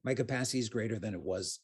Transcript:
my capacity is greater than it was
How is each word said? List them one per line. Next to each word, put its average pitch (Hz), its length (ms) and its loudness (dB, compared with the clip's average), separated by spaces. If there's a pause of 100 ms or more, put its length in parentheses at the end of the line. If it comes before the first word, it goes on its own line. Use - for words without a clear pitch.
my 131 100 4
capacity 127 460 2
is 110 80 0
greater 110 300 0
than 104 140 -2
it 87 80 -4
was 92 420 -2